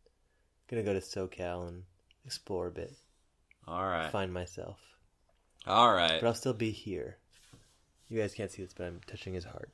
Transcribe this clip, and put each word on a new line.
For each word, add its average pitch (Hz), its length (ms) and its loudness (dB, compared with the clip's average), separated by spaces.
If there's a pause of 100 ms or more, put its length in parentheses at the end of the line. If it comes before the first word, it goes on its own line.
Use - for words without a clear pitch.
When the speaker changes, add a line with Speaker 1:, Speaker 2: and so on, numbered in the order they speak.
(680)
Speaker 1:
Gonna 113 160 0
go 101 100 4
to 95 60 2
SoCal 90 680 -4
and 87 140 -10 (420)
explore 92 440 -2
a - 40 -4
bit. - 220 -8 (720)
Speaker 2:
All 87 180 -2
right. 82 280 0
Speaker 1:
Find 95 200 0
myself. 90 460 -8 (880)
Speaker 2:
All 113 260 8
right. 82 280 6
Speaker 1:
But 113 80 4
I'll 117 60 4
still 123 200 0
be 110 160 0
here. 90 480 -8 (920)
You 113 120 0
guys 104 140 0
can't 101 160 -4
see - 120 -12
this, 90 100 -10
but 90 140 -6
I'm 87 200 -8
touching - 280 -8
his 87 100 -4
heart. - 300 -12